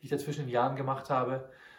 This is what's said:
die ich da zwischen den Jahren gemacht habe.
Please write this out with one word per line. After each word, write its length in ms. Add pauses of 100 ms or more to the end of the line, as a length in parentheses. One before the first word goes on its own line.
die 40
ich 60
da 80
zwischen 280
den 60
Jahren 240
gemacht 340
habe. 400 (280)